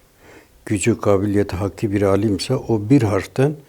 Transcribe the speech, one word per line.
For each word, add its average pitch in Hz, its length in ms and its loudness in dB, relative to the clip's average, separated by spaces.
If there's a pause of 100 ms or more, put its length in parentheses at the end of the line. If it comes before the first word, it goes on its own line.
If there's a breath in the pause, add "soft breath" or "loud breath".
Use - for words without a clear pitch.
(680 soft breath)
gücü, 104 340 0
kabiliyeti 101 560 0
hakki 98 360 -6
bir 101 100 0
alimse 101 520 0
o 110 360 -2
bir 139 120 6
harften 120 540 0 (120)